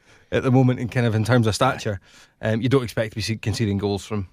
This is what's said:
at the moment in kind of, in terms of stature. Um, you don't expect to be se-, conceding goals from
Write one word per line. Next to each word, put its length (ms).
at 100
the 80
moment 300
in 80
kind 180
of, 80
in 120
terms 200
of 80
stature. 460
Um, 220
you 80
don't 120
expect 300
to 40
be 60
se-, 140
conceding 400
goals 300
from 260